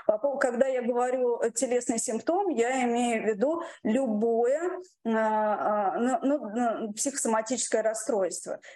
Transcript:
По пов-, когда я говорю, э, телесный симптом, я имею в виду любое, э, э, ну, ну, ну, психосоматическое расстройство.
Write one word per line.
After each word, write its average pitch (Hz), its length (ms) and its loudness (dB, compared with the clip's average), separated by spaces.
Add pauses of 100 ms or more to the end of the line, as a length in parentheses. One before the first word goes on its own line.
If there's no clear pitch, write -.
По 214 120 2
пов-, 277 200 -2
когда 247 300 2
я 254 140 -2
говорю, 247 580 0
э, 233 120 0
телесный 247 480 0
симптом, 320 500 0
я 247 340 0
имею 240 400 0
в - 40 -4
виду 247 340 0 (220)
любое, 233 760 2 (460)
э, 226 40 0
э, 214 920 2
ну, 247 220 2
ну, 262 320 0
ну, 220 400 -2
психосоматическое 233 880 0
расстройство. 214 760 -2 (160)